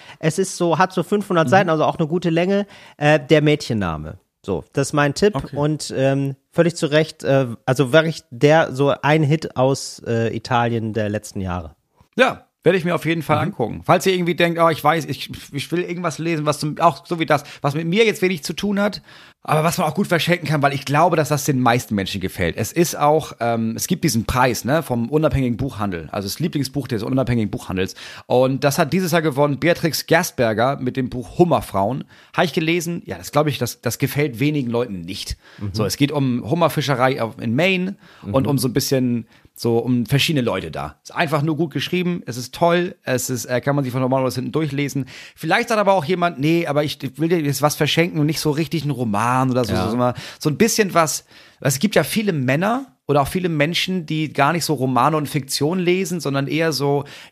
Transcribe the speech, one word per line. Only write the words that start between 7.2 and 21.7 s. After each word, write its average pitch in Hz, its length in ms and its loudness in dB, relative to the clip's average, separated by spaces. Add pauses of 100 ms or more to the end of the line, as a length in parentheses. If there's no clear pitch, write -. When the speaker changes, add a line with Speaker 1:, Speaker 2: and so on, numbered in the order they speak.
Speaker 1:
äh, 135 220 2 (200)
also 131 260 2
wirklich 160 380 4
der, 147 420 4
so 135 300 2
ein 156 220 4
Hit 156 320 0
aus, 131 500 0
äh, 113 300 -2
Italien 117 560 -2
der 104 160 -2
letzten 104 320 -6
Jahre. 87 340 -6 (420)
Speaker 2:
Ja, 240 280 0 (180)
werde 180 160 4
ich 156 60 -4
mir 170 100 0
auf 156 120 -4
jeden 165 160 -2
Fall 151 160 0
Speaker 1:
Mhm. 151 40 0
Speaker 2:
angucken. 107 420 -4
Falls 180 220 2
ihr 190 80 2
irgendwie 175 200 0
denkt, 170 260 2
"Oh, 165 80 6
ich 160 140 -2
weiß, 156 240 2
ich, - 240 -8 (220)
ich 139 200 -8
will 175 100 -2
irgendwas 175 360 -6
lesen, 160 280 -2
was 147 140 0
zum-", 151 200 -4
auch 165 260 2
so 175 140 -4
wie 160 60 0
das, 147 180 2 (160)
was 143 140 -2
mit 156 120 -4
mir 202 200 4
jetzt - 160 0
wenig 185 200 0
zu 175 120 -6
tun 202 260 -2
hat, 202 220 -2 (460)
aber 156 140 4
was 165 160 0
man 180 80 0
auch 156 80 -2
gut - 140 -2
verschenken 170 400 0
kann, 151 140 2
weil 139 100 4
ich 139 120 -6
glaube, 156 300 4
dass 151 140 2
das 147 160 0
den 131 160 0
meisten 123 340 2